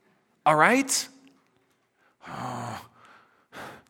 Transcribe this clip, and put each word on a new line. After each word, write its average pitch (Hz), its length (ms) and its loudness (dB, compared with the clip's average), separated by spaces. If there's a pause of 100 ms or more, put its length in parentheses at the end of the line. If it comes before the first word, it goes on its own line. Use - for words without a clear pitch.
(460)
all 156 100 6
right? 240 540 2 (1120)
<sighs> - 60 -20
"Oh, 120 580 -10 (1040)